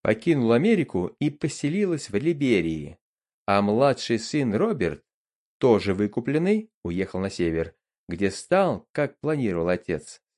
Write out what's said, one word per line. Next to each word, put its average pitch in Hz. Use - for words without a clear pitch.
покинула 117
Америку 160
и 147
поселилась 156
в 101
Либерии, 101
а 101
младший 120
сын 131
Роберт, 117
тоже 101
выкупленный, 147
уехал 92
на 95
север, 82
где 87
стал, 175
как -
планировал 107
отец, 85